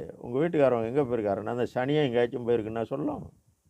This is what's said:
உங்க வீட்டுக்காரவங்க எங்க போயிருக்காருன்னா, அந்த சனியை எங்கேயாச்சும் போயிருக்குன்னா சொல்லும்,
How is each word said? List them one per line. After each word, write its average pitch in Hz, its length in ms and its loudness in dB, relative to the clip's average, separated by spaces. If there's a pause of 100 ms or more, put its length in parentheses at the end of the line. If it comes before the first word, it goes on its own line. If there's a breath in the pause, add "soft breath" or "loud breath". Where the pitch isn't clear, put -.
(160)
உங்க 123 240 -4
வீட்டுக்காரவங்க 139 460 4
எங்க 131 160 0
போயிருக்காருன்னா, 104 440 0
அந்த 120 280 -2
சனியை 143 300 2
எங்கேயாச்சும் 120 440 0
போயிருக்குன்னா 113 360 0
சொல்லும், 151 500 -6 (360)